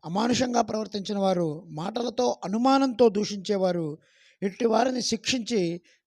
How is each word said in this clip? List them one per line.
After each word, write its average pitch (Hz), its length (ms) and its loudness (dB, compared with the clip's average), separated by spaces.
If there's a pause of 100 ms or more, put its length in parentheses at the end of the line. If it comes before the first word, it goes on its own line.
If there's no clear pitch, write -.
అమానుషంగా 233 560 0
ప్రవర్తించిన 214 560 -4
వారు, 175 500 0
మాటలతో 220 800 -2
అనుమానంతో 247 640 4
దూషించేవారు, 185 880 -2 (460)
ఇట్టి 196 220 -2
వారిని 240 360 2
శిక్షించి 202 800 -2 (260)